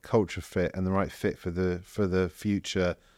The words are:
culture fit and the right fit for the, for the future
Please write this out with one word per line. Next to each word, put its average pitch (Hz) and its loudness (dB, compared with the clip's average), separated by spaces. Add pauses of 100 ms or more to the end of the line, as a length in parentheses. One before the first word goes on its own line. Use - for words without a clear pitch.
culture 98 0
fit 90 0
and 92 -2
the 95 0
right 95 0
fit - -2
for 90 -6
the, 90 0
for 104 -2
the 90 2
future 92 0 (220)